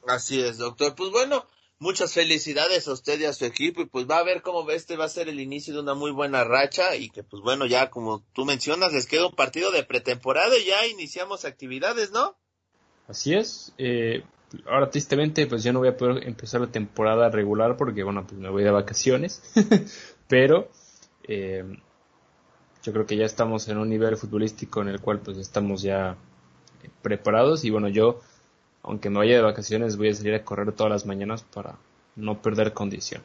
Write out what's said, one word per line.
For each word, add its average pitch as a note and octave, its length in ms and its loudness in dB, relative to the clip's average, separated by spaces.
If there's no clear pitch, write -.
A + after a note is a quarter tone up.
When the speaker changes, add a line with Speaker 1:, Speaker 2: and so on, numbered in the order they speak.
Speaker 1:
Así B2+ 320 -2
es, A#2 180 -2
doctor. A#2+ 360 -2
Pues F#3 160 -6
bueno, C4 360 0
muchas F3+ 340 -2
felicidades D#3+ 760 2
a D3 60 -4
usted D3 260 -2
y D#3 60 -2
a D3+ 80 0
su C3 140 -4
equipo E3 340 -2
y D#3 60 -2
pues B2 220 -6
va D#3 100 2
a F3 40 2
ver F3+ 200 0
cómo E3 280 -4
este E3 260 -6
va D#3 100 -2
a - 20 -4
ser D#3+ 220 -6
el C#3+ 100 -8
inicio C#3+ 320 -10
de D3 80 -6
una C#3+ 140 -2
muy D3 160 -4
buena C#3 340 0
racha C#3 500 2
y A2+ 140 -8
que G2+ 160 -16
pues G2+ 180 -16
bueno, C3 220 0
ya B2+ 240 2
como A2 340 -6
tú C3 100 -4
mencionas, D3+ 480 -2
les C3 140 -2
queda E3 200 2
un F3+ 80 -4
partido E3+ 380 0
de D#3 100 2
pretemporada C3 760 0
y G#3 80 0
ya G3+ 200 0
iniciamos F#3 600 -8
actividades, E3 680 -6
¿no? C#4+ 240 -2
Speaker 2:
Así C#3 260 -2
es. - 440 -4
Eh, A#2+ 440 0
ahora C#3 240 2
tristemente D3+ 560 0
pues A#2+ 160 -4
ya A#2+ 100 2
no B2+ 60 2
voy B2+ 100 6
a B2+ 80 2
poder B2+ 320 0
empezar A#2 320 -4
la A#2+ 100 -2
temporada A2 600 2
regular G#2+ 480 2
porque A2+ 240 0
bueno, G2 240 -4
pues G2 120 -18
me F#2+ 120 -8
voy G2+ 120 2
de G2+ 80 6
vacaciones, B2+ 720 2
<laughs> - 400 -20
pero, C3+ 400 6
eh, F#2+ 380 -6
yo G#2+ 120 -6
creo A2 120 2
que G#2+ 100 -2
ya A2 100 4
estamos A2 420 0
en G#2+ 80 -2
un A2 140 -2
nivel A2 260 2
futbolístico G#2+ 640 -4
en G2+ 80 -2
el G2 120 -6
cual G2+ 200 -2
pues G2 160 -10
estamos G2 460 -2
ya, F#2+ 340 -2
eh, - 60 -20
preparados A2+ 600 2
y A2+ 60 0
bueno, G#2 180 0
yo, A2 340 2
aunque G#2 280 -8
me G2+ 80 0
vaya A2 160 6
de A#2+ 80 6
vacaciones, G#2+ 560 0
voy G#2+ 100 2
a G#2 60 2
salir G#2 200 -2
a A2 80 -2
correr G#2 300 -4
todas G#2+ 180 0
las G#2 140 -2
mañanas G2+ 380 -6
para - 360 -16
no G#2+ 240 -6
perder G#2+ 320 0
condición. - 520 -8